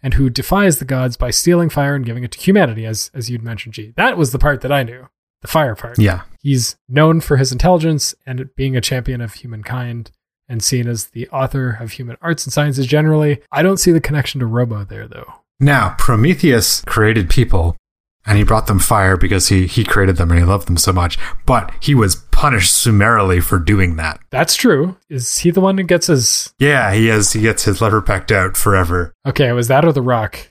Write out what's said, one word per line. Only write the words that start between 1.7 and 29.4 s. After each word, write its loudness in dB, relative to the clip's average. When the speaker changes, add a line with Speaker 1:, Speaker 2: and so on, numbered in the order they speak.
Speaker 1:
fire -2
and -4
giving -8
it -10
to -18
humanity, 2
as, -8
as -10
you'd -8
mentioned, -12
G. -16
That 0
was 0
the -2
part 2
that -2
I 0
knew, -12
the -18
fire 0
part. -6
Speaker 2:
Yeah. 0
Speaker 1:
He's -2
known 4
for 0
his 0
intelligence 0
and -10
being -2
a 0
champion -6
of -10
humankind -10
and -6
seen -2
as -6
the -14
author -4
of -12
human -14
arts -4
and -10
sciences -2
generally. 0
I -2
don't 2
see 2
the 4
connection -4
to -2
Robo -2
there, -16
though. -20
Speaker 2:
Now, 2
Prometheus 4
created 2
people, 4
and 2
he 4
brought 2
them 2
fire 2
because 2
he, 2
he -2
created 2
them 0
and 4
he 4
loved 0
them 0
so 0
much. -2
But 0
he 0
was 2
punished 2
summarily 2
for 0
doing 2
that. -6
Speaker 1:
That's -2
true. 0
Is -6
he 2
the 2
one 2
who -2
gets 0
his 0
Speaker 2:
Yeah, 2
he 2
is. 0
He -2
gets 0
his -2
lever 0
pecked -2
out 0
forever. 0
Speaker 1:
Okay, 0